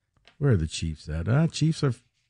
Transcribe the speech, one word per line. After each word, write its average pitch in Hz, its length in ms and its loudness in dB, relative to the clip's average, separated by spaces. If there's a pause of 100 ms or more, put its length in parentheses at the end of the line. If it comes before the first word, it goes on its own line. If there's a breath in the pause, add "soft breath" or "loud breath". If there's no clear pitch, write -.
(380)
where 143 140 2
are 104 60 6
the 78 100 0
Chiefs 78 420 -8
at? 82 180 -4
Uh, 147 200 2
Chiefs 156 360 0
are 127 120 0 (340)